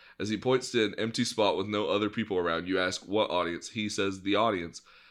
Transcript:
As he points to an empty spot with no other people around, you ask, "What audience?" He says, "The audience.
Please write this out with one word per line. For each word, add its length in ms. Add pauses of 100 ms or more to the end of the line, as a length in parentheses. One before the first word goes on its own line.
(200)
As 80
he 100
points 340
to 120
an 140
empty 260
spot 320
with 120
no 200
other 220
people 280
around, 300
you 100
ask, 300
"What 240
audience?" 380
He 180
says, 360
"The 120
audience. 460 (300)